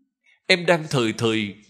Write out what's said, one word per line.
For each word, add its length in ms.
Em 200
đang 240
thời 220
thời 440